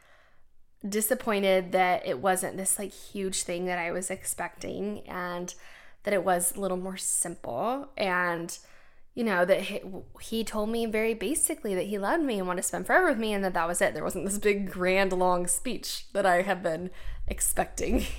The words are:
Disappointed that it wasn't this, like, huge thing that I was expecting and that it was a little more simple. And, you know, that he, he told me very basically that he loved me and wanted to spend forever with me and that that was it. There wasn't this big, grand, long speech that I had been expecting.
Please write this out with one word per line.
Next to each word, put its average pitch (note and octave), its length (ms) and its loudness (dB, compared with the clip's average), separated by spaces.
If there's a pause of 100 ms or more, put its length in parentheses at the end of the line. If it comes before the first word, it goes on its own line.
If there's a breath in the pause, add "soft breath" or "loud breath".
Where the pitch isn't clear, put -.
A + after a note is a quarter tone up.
(880 soft breath)
Disappointed G3 840 2
that F#3 340 2
it D3+ 140 -2
wasn't F#3 380 0
this, F#3+ 240 -2
like, G3+ 120 -8
huge F#3+ 520 -4
thing F3+ 220 -4
that F3+ 120 -2
I E3+ 140 -4
was F3+ 180 -4
expecting - 1000 -6
and F3+ 460 -6 (480 loud breath)
that G3+ 100 0
it F#3 120 4
was F3+ 320 2
a G#3 40 -6
little F#3 160 0
more F#3 200 -6
simple. F#3+ 1000 -2
And, F3+ 600 0 (560 soft breath)
you A#3+ 80 -2
know, F#3+ 220 4
that F3+ 160 6
he, F#3+ 200 -4 (400)
he A3+ 220 -4
told G#3+ 260 -2
me A#3 180 0
very A3 280 0
basically A3 640 0
that F3+ 100 0
he G3+ 100 -2
loved A#3+ 280 2
me A#3+ 140 0
and F3+ 100 0
wanted F3+ 140 -2
to - 60 -2
spend F3+ 200 -4
forever F4 220 6
with A#3+ 80 2
me A3 140 0
and G3 120 0
that F#3 100 0
that E3+ 140 2
was F3+ 120 -2
it. F3 140 4
There - 80 -4
wasn't E3 220 -2
this G3+ 140 -2
big, G3+ 300 2
grand, F#3 440 2
long F3+ 340 4
speech - 680 -4
that G3 140 2
I F3+ 160 6
had F#3 220 0
been F3 260 -2 (380 loud breath)
expecting. - 760 0 (140)